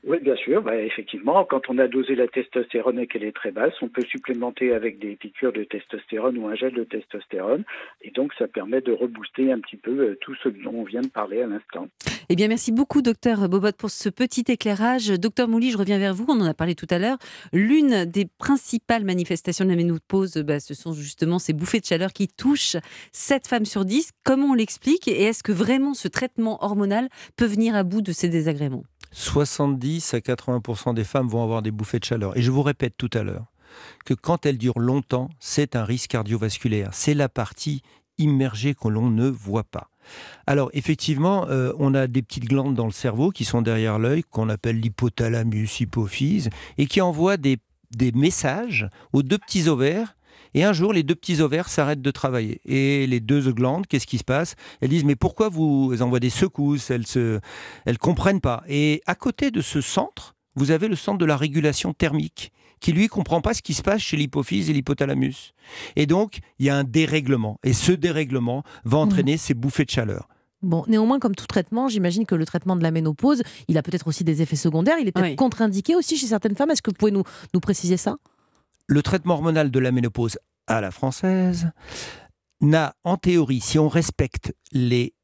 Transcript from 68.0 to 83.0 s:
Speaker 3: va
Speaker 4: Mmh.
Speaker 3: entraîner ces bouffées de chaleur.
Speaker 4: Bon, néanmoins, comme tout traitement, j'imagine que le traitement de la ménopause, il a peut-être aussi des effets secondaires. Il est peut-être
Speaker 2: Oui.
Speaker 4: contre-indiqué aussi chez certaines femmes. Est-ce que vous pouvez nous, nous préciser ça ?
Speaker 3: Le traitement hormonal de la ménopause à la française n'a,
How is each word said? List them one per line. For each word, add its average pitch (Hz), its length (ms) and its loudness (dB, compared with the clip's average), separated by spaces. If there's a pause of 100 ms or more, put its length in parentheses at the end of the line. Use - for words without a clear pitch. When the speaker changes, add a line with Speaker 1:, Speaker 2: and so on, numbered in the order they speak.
Speaker 3:
va 120 140 4
Speaker 4:
Mmh. - 20 6
Speaker 3:
entraîner 180 360 4
ces - 160 -2
bouffées 131 320 0
de - 60 -4
chaleur. 104 380 -4 (340)
Speaker 4:
Bon, 165 260 0
néanmoins, 226 300 4
comme 220 160 0
tout - 120 -12
traitement, 226 420 0
j'imagine 196 360 0
que 190 120 0
le 160 100 0
traitement 180 300 -2
de 170 60 0
la 165 100 2
ménopause, 165 500 2 (240)
il 160 100 2
a 151 60 2
peut-être - 260 -4
aussi 160 160 -2
des 156 160 2
effets 156 160 0
secondaires. 175 420 2
Il 240 100 0
est 180 40 -2
peut-être 185 180 2
Speaker 2:
Oui. 135 60 -4
Speaker 4:
contre-indiqué 226 580 2
aussi 330 220 2
chez 269 120 -2
certaines 208 280 0
femmes. 294 140 0
Est-ce 294 100 2
que - 100 -2
vous 180 60 -6
pouvez 208 160 2
nous, 196 120 0 (280)
nous 180 80 4
préciser 180 380 0
ça ? - 180 -2 (760)
Speaker 3:
Le 143 120 6
traitement 175 320 0
hormonal 156 360 2
de 127 100 2
la 127 120 2
ménopause 120 460 0 (280)
à 113 140 2
la 95 100 -4
française 180 800 0 (920)
n'a, 151 320 4 (100)